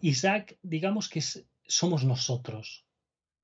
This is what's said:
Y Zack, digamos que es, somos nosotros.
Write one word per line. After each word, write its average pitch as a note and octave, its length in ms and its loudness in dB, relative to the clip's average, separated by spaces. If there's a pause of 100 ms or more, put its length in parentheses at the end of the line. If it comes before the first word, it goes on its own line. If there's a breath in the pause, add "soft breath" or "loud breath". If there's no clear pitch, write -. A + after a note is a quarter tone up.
Y D3+ 140 4
Zack, G3 460 0
digamos F#3 480 -2
que E3 100 -4
es, - 260 -6 (200)
somos E3+ 400 2
nosotros. A#2+ 800 -2 (580)